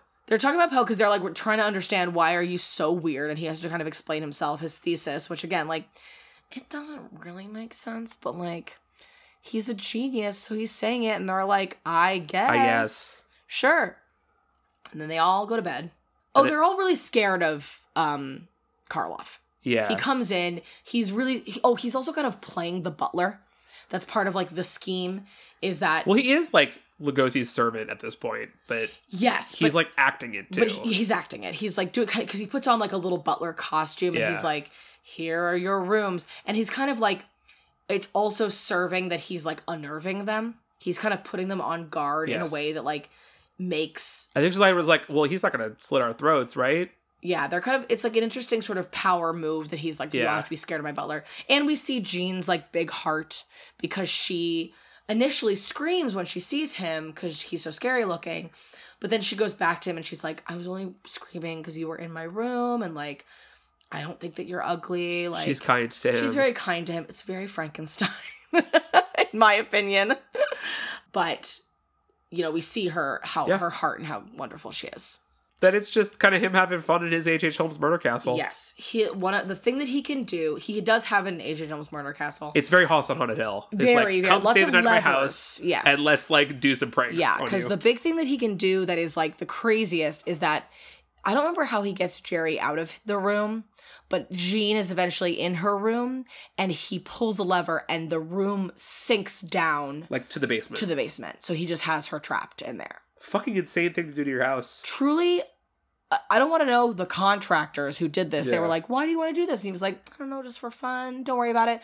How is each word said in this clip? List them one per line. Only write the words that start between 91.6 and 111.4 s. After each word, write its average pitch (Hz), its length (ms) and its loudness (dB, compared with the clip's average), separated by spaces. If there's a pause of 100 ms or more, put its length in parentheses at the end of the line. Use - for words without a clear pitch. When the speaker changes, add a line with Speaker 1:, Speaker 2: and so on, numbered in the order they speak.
Speaker 1:
how 226 160 0
he 202 140 -2
gets - 260 -2
Jerry 160 400 -2
out 151 180 0
of 160 140 -6 (140)
the 208 100 0
room, 208 480 0 (460)
but - 220 -2
Jean 202 440 2
is 196 160 0
eventually 180 480 0
in 180 160 0
her 202 220 0
room, 240 480 -2 (320)
and 196 120 0
he - 280 -6
pulls 220 400 -2
a 214 60 -2
lever, 175 440 0
and 165 220 -4
the 165 100 0
room 190 540 -2
sinks - 640 0
down 156 680 -2
Speaker 2:
Like, 123 180 -4
to - 100 -10
the 139 80 0
basement. 117 340 -2
Speaker 1:
to 214 60 0
the 170 100 -2
basement. 110 460 -6
So 175 120 -4
he 160 100 -4
just 165 200 -4
has 156 240 -2
her 151 120 -6
trapped - 400 -6
in 123 160 -8
there. - 240 -14 (180)
Speaker 2:
Fucking 214 380 -4
insane 175 360 0
thing 170 140 -4
to 147 60 -12
do 143 100 -4
to 139 80 -2
your 127 140 0
house. 131 400 -2
Speaker 1:
Truly, 339 580 2 (720)
I, - 60 2 (120)
I 214 80 6
don't 269 100 6
wanna 320 180 2
know 240 260 4
the 180 140 -4
contractors 170 920 0
who 175 80 0
did 160 240 -2
this. 147 160 0
They 123 80 4
Speaker 2:
Yeah. 165 60 2
Speaker 1:
were 165 80 2
like, 165 200 0
"Why 262 160 2
do 311 60 0
you 330 80 0
wanna 320 140 0
do 339 140 0
this?" 269 120 -2
And 190 80 -8
he 196 60 -4
was 175 100 -6
like, 196 140 -2 (180)
"I - 40 -18
don't 269 120 -8
know, 269 140 -8
just 247 160 -14
for 233 100 -8
fun. 254 540 -6
Don't 254 120 0
worry 240 140 2